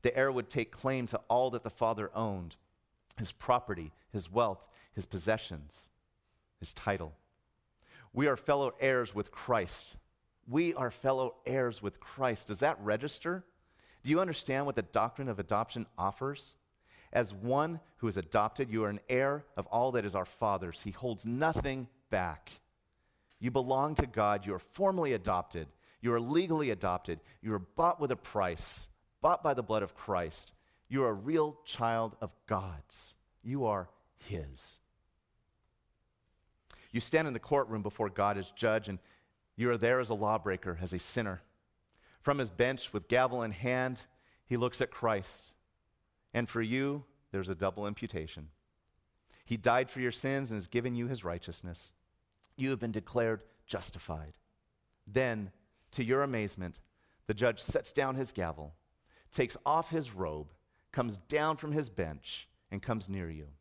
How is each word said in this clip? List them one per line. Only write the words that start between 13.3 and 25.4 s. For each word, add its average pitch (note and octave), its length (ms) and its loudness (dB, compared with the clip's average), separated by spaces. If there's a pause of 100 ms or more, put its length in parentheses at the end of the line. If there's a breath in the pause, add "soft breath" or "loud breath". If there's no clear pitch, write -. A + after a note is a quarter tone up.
Do C3+ 80 -4
you D#3+ 120 6
understand C#3+ 440 0
what C#3 100 -2
the A2+ 60 2
doctrine A#2 480 0
of G#2 100 -2
adoption G#2+ 460 -2 (120)
offers? C3 580 -4 (580 soft breath)
As G#2 200 2
one C#3 460 0 (180 soft breath)
who A#2 100 -2
is G2 100 0
adopted, G#2+ 520 2
you A2 160 2
are G#2 40 2
an G#2 180 -4
heir C#3 380 0 (100)
of G2 120 -6
all B2 240 2
that A#2 140 0
is G2 100 -4
our F#2 100 0
Father's. F#2 560 -2
He G2+ 100 -6
holds A#2 340 -6
nothing C3 600 0 (220)
back. F2+ 500 -4 (800)
You B2 120 -2
belong C3 440 2
to C#3+ 120 2
God. G#2 380 2
You G2+ 100 -2
are F2+ 40 -6
formally F3+ 540 2
adopted. F2+ 540 -2 (340 soft breath)